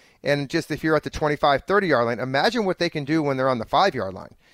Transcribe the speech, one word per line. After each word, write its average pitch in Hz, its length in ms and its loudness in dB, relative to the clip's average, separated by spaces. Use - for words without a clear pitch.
and 143 260 0
just 165 220 -4
if 143 100 -6
you're 160 140 2
at 147 80 -2
the 139 60 -10
twenty-five, 147 520 0
thirty 196 240 2
yard 123 200 4
line, 117 120 -2
imagine 147 460 0
what 185 160 -2
they 170 100 0
can 151 140 -6
do 156 180 0
when 139 140 0
they're 131 120 2
on 127 100 2
the 107 80 -6
five 175 280 2
yard 95 200 -6
line. 90 200 -16